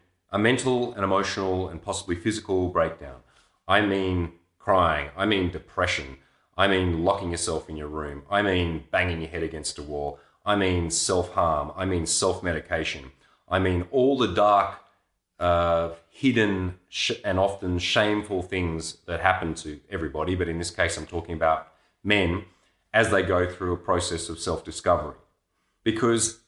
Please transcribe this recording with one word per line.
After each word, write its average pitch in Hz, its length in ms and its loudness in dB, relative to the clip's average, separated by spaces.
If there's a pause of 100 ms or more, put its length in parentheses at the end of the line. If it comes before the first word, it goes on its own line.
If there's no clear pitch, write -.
(300)
a 98 80 -2
mental 123 560 2
and 104 80 -4
emotional 98 680 0
and 82 140 -12
possibly 92 320 -4
physical 98 540 0
breakdown. 80 480 -2 (500)
I 98 140 4
mean 95 520 0 (260)
crying. 80 580 2
I 95 100 0
mean 95 240 2
depression. 87 680 -4 (380)
I 98 120 4
mean 90 360 2
locking 95 260 2
yourself 80 380 -4
in 80 80 -10
your 76 120 -8
room. 73 420 -8
I 101 120 2
mean 87 500 0
banging 90 280 0
your 80 100 -8
head 82 120 -6
against 78 360 -8
a 76 40 -10
wall. 73 380 -8 (260)
I 104 80 2
mean 90 360 0
self-harm. 82 840 0
I 92 100 -4
mean 87 200 0
self-medication. 80 1040 -2 (380)
I 90 100 2
mean 90 320 2
all 135 280 4
the 107 140 2
dark, 101 480 4 (600)
uh, 85 500 2 (200)
hidden 101 680 0 (100)
sh-, - 360 -4
and 95 140 0
often 95 400 0
shameful 104 640 0
things 85 640 -4
that 85 140 -4
happen 90 340 0
to 76 260 -12 (100)
everybody. 80 440 -4
But 87 140 -2
in 82 100 -4
this 85 120 -4
case, - 260 0
I'm 78 100 -10
talking 85 280 -8
about 80 340 0 (340)
men 98 420 0 (480)
as 110 180 4
they 98 120 4
go 90 280 2
through 90 220 -4
a 85 60 -2
process 87 500 -2
of 82 100 -10
self-discovery. 82 800 -2 (640)
Because 117 640 0